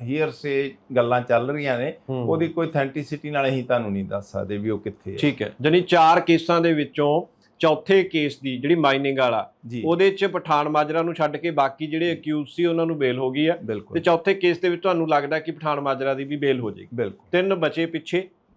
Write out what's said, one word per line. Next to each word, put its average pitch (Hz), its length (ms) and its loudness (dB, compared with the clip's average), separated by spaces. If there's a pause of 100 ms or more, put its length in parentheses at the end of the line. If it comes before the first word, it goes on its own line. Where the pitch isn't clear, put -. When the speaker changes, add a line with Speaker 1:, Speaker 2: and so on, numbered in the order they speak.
Speaker 1:
hearsay 139 680 -2 (260)
ਗੱਲਾਂ 123 240 4
ਚੱਲ 120 300 0
ਰਹੀਆਂ 143 280 -2
ਨੇ, 131 160 -4 (160)
Speaker 2:
ਹੂੰ। 131 200 -4
Speaker 1:
ਉਹਦੀ 165 180 0
ਕੋਈ 165 180 -2
authenticity 147 640 -4
ਨਾਲ 139 180 0
ਅਸੀਂ 131 160 -2
ਤੁਹਾਨੂੰ 117 280 0
ਨਹੀਂ 98 120 -2
ਦੱਸ 101 280 -8
ਸਕਦੇ 101 260 -4
ਵੀ 107 120 -4
ਉਹ 104 80 -2
ਕਿੱਥੇ 101 340 -10
ਹੈ। 85 40 -10
Speaker 2:
ਠੀਕ 131 260 0
ਹੈ, 107 180 -6
ਜਾਣੀ 156 200 4
ਚਾਰ 175 400 6
ਕੇਸਾਂ 170 400 2
ਦੇ 165 120 2
ਵਿੱਚੋਂ 147 640 0 (200)
ਚੌਥੇ 165 440 4
ਕੇਸ 156 380 -2
ਦੀ 131 180 -6
ਜਿਹੜੀ 143 160 2
ਮਾਈਨਿੰਗ 139 440 2
ਵਾਲਾ, 117 340 0 (140)
Speaker 1:
ਜੀ। 117 180 -8
Speaker 2:
ਉਹਦੇ 175 260 4
'ਚ 190 140 -2
ਪਠਾਨ 160 440 0
ਮਾਜਰਾ 151 340 0
ਨੂੰ 170 120 -2
ਛੱਡ 151 220 -2
ਕੇ 165 140 -4
ਬਾਕੀ 143 360 0
ਜਿਹੜੇ 160 260 -2
ਅਕਿਊਜ਼ 151 380 -4
ਸੀ, 170 140 -2
ਉਹਨਾਂ 165 220 2
ਨੂੰ 165 120 -4
ਬੇਲ 127 200 0
ਹੋ 131 120 -2
ਗਈ 147 160 0
ਆ। 170 180 2
Speaker 1:
ਬਿਲਕੁਲ। 110 320 -6
Speaker 2:
ਤੇ 170 60 -2
ਚੌਥੇ 190 320 2
ਕੇਸ 180 240 0
ਦੇ 185 100 0
ਵਿੱਚ 175 140 -2
ਤੁਹਾਨੂੰ 165 260 0
ਲੱਗਦਾ 147 300 0
ਕਿ 156 140 -6
ਪਠਾਨ 151 280 -2
ਮਾਜਰਾ 135 340 -2
ਦੀ 135 100 -6
ਵੀ 143 120 -6
ਬੇਲ 139 240 2
ਹੋ 110 100 -4
ਜਾਏਗੀ? 95 240 -16
Speaker 1:
ਬਿਲਕੁਲ। 113 380 -6
Speaker 2:
ਤਿੰਨ 190 220 2
ਬਚੇ 165 320 -2
ਪਿੱਛੇ, 170 420 -4 (280)